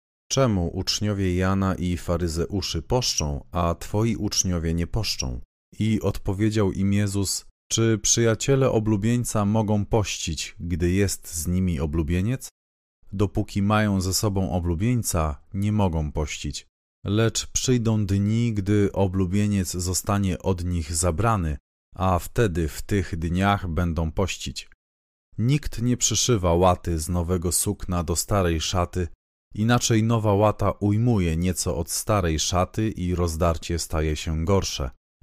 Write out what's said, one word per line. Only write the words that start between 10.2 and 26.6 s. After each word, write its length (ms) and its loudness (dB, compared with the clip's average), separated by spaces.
gdy 300 0
jest 440 0
z 120 -6
nimi 340 0
oblubieniec? 680 -2
Dopóki 500 0
mają 380 2
ze 140 0
sobą 380 0
oblubieńca, 880 0
nie 180 0
mogą 400 0
pościć. 540 -6
Lecz 420 0
przyjdą 600 0
dni, 480 2
gdy 380 2
oblubieniec 800 0
zostanie 680 0
od 260 -2
nich 300 -2
zabrany, 640 0
a 240 2
wtedy 500 0
w 140 -10
tych 360 -2
dniach 500 0
będą 440 -2
pościć. 580 -6
Nikt 440 0
nie 140 0
przyszywa 580 2
łaty 440 2